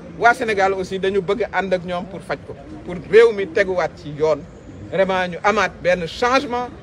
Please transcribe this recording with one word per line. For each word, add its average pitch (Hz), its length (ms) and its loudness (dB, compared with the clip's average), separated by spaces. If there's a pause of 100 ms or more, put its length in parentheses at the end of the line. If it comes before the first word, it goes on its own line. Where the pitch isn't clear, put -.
(200)
waa 233 160 6
Sénégal 202 380 2
aussi 190 260 -4
dañu 196 220 0
bëgg 202 300 -2
ànd 185 220 0
ak 180 100 0
ñoom 180 220 -4
pour 175 160 -12
faj - 240 -6
ko, - 80 -14 (320)
pour 175 100 -8 (160)
réew 226 220 10
mi 196 140 -2
teguwaat 180 480 0
ci 160 220 -16
yoon. 151 220 2 (520)
Vraiment 185 360 0
ñu 170 160 -10
amaat 202 260 2 (140)
benn 175 240 0
changement 247 600 0 (160)